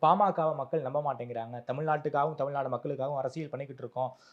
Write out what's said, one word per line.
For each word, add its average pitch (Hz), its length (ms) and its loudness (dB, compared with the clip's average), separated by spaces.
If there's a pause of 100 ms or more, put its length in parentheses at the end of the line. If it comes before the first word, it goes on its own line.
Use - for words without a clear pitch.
"பாமகவை 170 540 6
மக்கள் 143 260 -2
நம்ப 139 200 -2
மாட்டேங்கிறாங்க, 120 680 -6
தமிழ்நாட்டுக்காகவும் 147 680 2
தமிழ்நாடு 139 420 -2
மக்களுக்காகவும் 139 420 -4
அரசியல் 135 320 -4
பண்ணிக்கிட்டு 131 340 -10
இருக்கோம், 127 320 -4 (180)